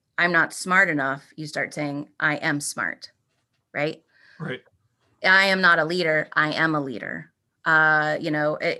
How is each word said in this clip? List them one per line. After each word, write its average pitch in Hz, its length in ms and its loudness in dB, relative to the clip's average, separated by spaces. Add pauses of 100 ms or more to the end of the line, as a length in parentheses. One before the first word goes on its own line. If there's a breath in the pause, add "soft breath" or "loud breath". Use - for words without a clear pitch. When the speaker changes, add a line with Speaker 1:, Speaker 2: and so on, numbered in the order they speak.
(180)
Speaker 1:
"I'm 175 140 0
not 165 220 2
smart 185 360 2
enough," 143 460 -4
you 156 120 -12
start 147 260 -8
saying, 147 360 -8 (100)
"I 151 180 0
am 151 240 -2
smart," - 500 -8 (640)
right? 151 300 -6 (360 soft breath)
Speaker 2:
Right. 139 240 -10 (600)
Speaker 1:
"I 190 220 6
am 190 160 2
not 170 180 6
a 156 60 2
leader. 160 480 0
I 151 200 0
am 160 220 0
a 147 60 0
leader." 135 500 -10 (340)
Uh, 156 540 4
you 165 120 -4
know, 151 300 0
e-, 165 180 -2